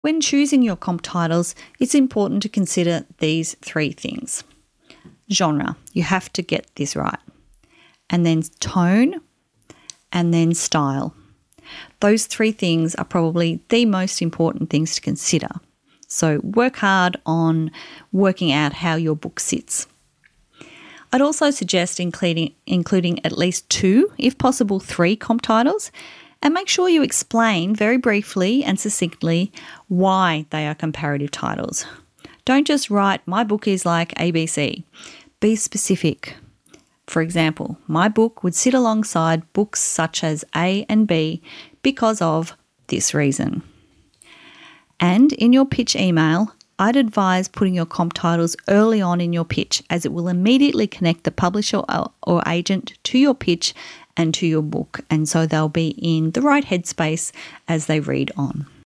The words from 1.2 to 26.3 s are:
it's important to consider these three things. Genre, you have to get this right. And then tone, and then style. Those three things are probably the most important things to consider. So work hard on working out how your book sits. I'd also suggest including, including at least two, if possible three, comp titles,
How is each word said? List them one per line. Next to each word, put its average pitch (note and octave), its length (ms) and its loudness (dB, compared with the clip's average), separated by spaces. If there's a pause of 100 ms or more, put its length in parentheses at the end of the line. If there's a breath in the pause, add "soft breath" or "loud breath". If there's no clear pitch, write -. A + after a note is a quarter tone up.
it's B3+ 140 0
important G#3+ 480 2
to G#3 80 -8
consider F3 560 0 (120)
these D#3+ 440 -2
three D3+ 280 -2
things. - 540 -10 (880 loud breath)
Genre, D#3 440 0 (180)
you F3 80 0
have F#3 320 -2
to F#3 80 -4
get - 240 -4 (100)
this C#3+ 180 -6
right. - 240 -4 (920 soft breath)
And F3 140 2
then D#3+ 180 2 (180)
tone, A3 600 2 (920 loud breath)
and E3+ 200 2
then E3 220 4
style. C#3+ 600 -2 (840 loud breath)
Those G#3+ 260 2
three A3 260 -2
things E3 420 0
are - 100 -6
probably E3 560 0 (100)
the A#3 160 4
most F#3+ 360 0
important E3 480 -2
things D#3 240 0
to - 60 -4
consider. - 500 -2 (560 soft breath)
So D3+ 360 0
work A#3+ 340 0
hard F#3 500 2
on D#3+ 440 0 (420 loud breath)
working F#3 400 2
out D3 220 0
how E3 200 -2
your D#3+ 220 0
book - 240 -10
sits. - 460 -6 (1200 loud breath)
I'd C4 120 2
also D4+ 280 2
suggest F3+ 500 -2
including, E3+ 520 -2 (140)
including F3 580 0
at D#3+ 120 -2
least F3 340 -2
two, A#3 480 4
if - 180 0
possible A3+ 420 0
three, F3+ 380 0
comp A#3 240 -2
titles, C4 500 0 (520 loud breath)